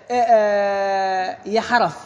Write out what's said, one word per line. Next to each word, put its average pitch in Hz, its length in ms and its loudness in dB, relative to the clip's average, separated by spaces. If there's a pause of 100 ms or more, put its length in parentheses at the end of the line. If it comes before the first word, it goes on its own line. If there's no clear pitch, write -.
eh, 240 180 0 (100)
eh, 196 920 0 (200)
iyo 214 160 -2
xaraf. 226 420 0